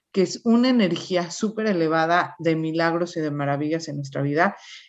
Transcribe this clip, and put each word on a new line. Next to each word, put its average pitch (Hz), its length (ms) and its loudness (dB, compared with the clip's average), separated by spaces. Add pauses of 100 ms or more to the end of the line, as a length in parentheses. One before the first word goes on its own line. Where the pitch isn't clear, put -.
(120)
que 196 100 2
es - 220 -2
una 240 240 4
energía 180 640 0
súper 220 340 -4
elevada 165 720 2
de 165 160 2
milagros 165 600 0
y 165 40 -4
de 151 120 -2
maravillas 147 560 -2
en 147 80 -8
nuestra 139 260 -6
vida. 156 340 0 (320)